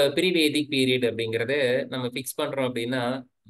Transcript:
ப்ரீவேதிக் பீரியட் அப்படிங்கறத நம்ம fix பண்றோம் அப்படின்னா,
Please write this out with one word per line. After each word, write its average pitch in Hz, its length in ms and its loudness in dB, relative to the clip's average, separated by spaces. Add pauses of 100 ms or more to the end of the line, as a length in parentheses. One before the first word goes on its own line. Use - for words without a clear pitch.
ப்ரீவேதிக் 151 640 2
பீரியட் 127 340 2
அப்படிங்கறத 113 480 -2 (340)
நம்ம 127 200 -4
fix 131 300 -8
பண்றோம் 135 300 0
அப்படின்னா, 123 360 -2 (460)